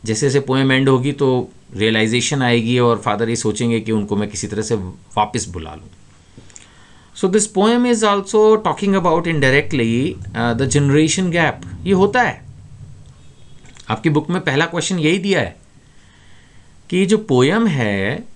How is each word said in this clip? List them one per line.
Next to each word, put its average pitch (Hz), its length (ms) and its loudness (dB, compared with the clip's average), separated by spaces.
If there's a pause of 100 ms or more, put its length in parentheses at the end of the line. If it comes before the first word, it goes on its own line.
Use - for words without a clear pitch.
जैसे 117 220 -2
जैसे 139 140 2
पोएम 135 320 0
एंड 135 160 2
होगी, 131 240 2
तो 131 400 0 (240)
रियलाइजेशन 113 640 0
आएगी 120 360 2
और 120 200 2
फादर 107 300 -2
ये 117 80 -2
सोचेंगे 113 440 -2
कि 110 120 -6
उनको 104 240 -2
मैं 104 120 -2
किसी - 180 -8
तरह 104 160 -6
से 160 120 -2
वापस - 760 -6
बुला 80 260 -12
लूँ। 78 160 -20 (1300)
So 190 200 0
this 214 120 2 (100)
poem 240 360 2
is 214 80 0
also 214 540 4
talking 196 380 -2
about 170 320 2
indirectly, 135 880 0
uh, 117 460 -4
the 131 100 0
generation 147 640 2
gap। 160 240 0 (300)
ये 185 80 0
होता 202 300 2
है, - 220 -4 (1400)
आपकी 113 220 -2
बुक 151 200 0
में 180 100 0
पहला 156 260 0
क्वेश्चन 175 320 -4
यही 160 200 2
दिया 185 220 0
है 90 160 -6 (1300)
कि 185 160 2
जो 208 120 2
पोएम 170 480 2
है 117 680 -2